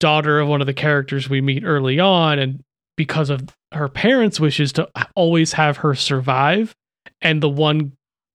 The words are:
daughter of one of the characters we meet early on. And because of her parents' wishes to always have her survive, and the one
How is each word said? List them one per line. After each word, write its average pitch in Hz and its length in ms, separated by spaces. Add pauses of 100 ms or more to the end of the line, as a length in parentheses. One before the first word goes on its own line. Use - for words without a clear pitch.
daughter 151 400
of 147 80
one 147 120
of 135 60
the 139 80
characters 139 540
we 135 120
meet 139 240
early 143 340
on. 170 400
And 135 220 (360)
because 151 340
of 135 120 (300)
her 151 160
parents' 226 500
wishes 147 360
to - 140 (280)
always 165 380
have 151 240
her 147 160
survive, 139 800 (480)
and 156 220
the 156 80
one 151 420 (420)